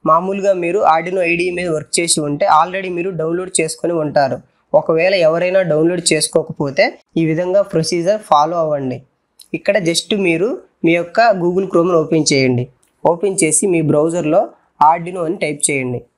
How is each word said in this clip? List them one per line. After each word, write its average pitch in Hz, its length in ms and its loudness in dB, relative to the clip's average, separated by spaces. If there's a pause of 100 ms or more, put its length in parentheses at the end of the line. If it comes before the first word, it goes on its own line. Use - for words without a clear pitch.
(100)
మామూలుగా 190 420 2 (100)
మీరు 175 160 -2 (140)
Arduino 180 280 -2 (120)
ఐడిఈ 175 240 -2
మీద 175 180 -4
వర్క్ 151 240 -8
చేసి 170 280 0
ఉంటే 147 180 -2 (140)
already 185 400 -2
మీరు 185 200 -4
డౌన్లోడ్ 175 400 -4
చేసుకొని 165 360 -2 (100)
ఉంటారు. 143 320 -2 (420)
ఒకవేళ 165 360 2 (120)
ఎవరైనా 180 340 0 (120)
డౌన్లోడ్ 165 300 0 (100)
చేసుకోకపోతే 151 720 -2 (360)
ఈ - 100 2
విధంగా 180 300 0 (120)
ప్రొసీజర్ 165 560 0
ఫాలో 156 340 2
అవ్వండి. 139 360 -4 (600)
ఇక్కడ 202 180 0 (120)
just 170 240 -2 (160)
మీరు 165 200 0 (380)
మీ 165 120 4
యొక్క 170 220 -2 (220)
Google 180 300 0
Chrome-ను 175 300 2
ఓపెన్ 151 300 0
చేయండి. 127 320 2 (480)
ఓపెన్ 190 300 -2
చేసి 156 320 0
మీ 165 160 2
బ్రౌజర్లో 160 500 2 (500)
Arduino 175 380 -2
అని 185 160 -4
టైప్ 151 240 -4
చేయండి. 127 320 -4 (180)